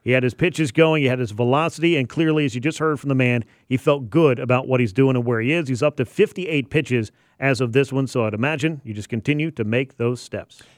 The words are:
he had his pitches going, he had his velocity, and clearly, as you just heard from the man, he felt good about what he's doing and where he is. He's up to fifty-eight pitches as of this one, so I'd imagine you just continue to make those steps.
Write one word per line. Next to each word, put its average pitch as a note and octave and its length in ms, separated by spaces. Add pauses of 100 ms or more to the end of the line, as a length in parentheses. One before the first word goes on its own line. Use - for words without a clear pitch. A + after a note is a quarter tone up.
he A2+ 100
had B2+ 120
his B2 100
pitches D#3 380
going, D#3+ 320
he C3 40
had B2+ 120
his A#2 120
velocity, D3+ 640
and C3 140
clearly, D#3 340
as B2+ 120
you B2 60
just D#3 180
heard D3+ 200
from C#3 100
the C3+ 60
man, B2 300 (220)
he C3 100
felt C#3+ 320
good C#3 300
about B2+ 280
what B2+ 120
he's A#2+ 120
doing C3+ 240
and A#2+ 80
where A#2 160
he B2 140
is. E3+ 140
He's B2+ 160
up D3 140
to B2+ 80
fifty-eight E3 640
pitches A#2+ 420 (280)
as C3 220
of A#2+ 120
this C3+ 200
one, C3+ 140
so A#2+ 180
I'd G#2+ 80
imagine C#3+ 500
you A2 120
just G#2 140
continue D3 420
to A#2+ 120
make A#2+ 340
those A#2+ 220
steps. - 440 (140)